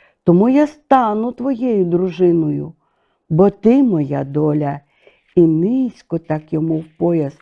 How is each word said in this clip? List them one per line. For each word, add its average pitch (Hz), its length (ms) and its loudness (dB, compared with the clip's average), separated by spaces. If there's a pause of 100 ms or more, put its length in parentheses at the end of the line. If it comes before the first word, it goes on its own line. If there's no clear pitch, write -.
(240)
тому 180 260 4
я 294 180 4
стану 233 640 -2
твоєю 240 540 -2
дружиною, 170 880 -2 (560)
бо 180 200 4
ти 240 340 2
моя 143 400 -2
доля", 147 560 -2 (560)
і 180 60 4
низько 170 760 -2
так 156 340 -8
йому 160 240 -2
в 160 80 -10 (120)
пояс 165 440 -2